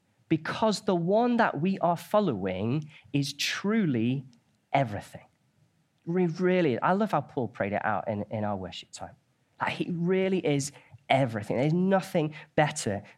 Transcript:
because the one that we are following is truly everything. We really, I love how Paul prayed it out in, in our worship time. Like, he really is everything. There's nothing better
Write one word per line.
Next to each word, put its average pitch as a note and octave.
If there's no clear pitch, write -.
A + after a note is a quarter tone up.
because D#3+
the G3
one G#3+
that G#3
we F#3
are E3+
following A#2
is C#3+
truly C#3+
everything. A#2
We F3
really, F3+
I E3+
love G3+
how D3+
Paul B2
prayed G2
it -
out G#2
in, G#2
in A2
our G#2
worship F#2
time. -
Like, -
he -
really F#3
is C#3+
everything. A2+
There's D3
nothing F3+
better A#2